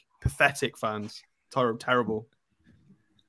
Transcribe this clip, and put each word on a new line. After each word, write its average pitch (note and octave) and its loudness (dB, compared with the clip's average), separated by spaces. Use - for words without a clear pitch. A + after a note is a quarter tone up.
pathetic C#3 2
fans. G#2+ -6
Ter-, A#2+ 2
terrible. A2+ 0